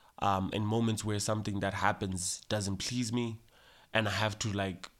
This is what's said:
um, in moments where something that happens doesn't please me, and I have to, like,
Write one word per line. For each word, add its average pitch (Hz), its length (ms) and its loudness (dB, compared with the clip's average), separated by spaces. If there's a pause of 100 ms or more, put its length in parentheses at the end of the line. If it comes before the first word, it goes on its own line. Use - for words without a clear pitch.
(200)
um, 98 320 2
in 107 120 0
moments 110 400 2
where 107 140 0
something 104 420 -2
that 98 140 0
happens 95 760 0
doesn't 101 280 0
please 120 360 -2
me, 117 260 0 (540)
and 110 140 4
I 98 60 0
have 104 280 0
to, 107 120 -2
like, 98 360 -4 (120)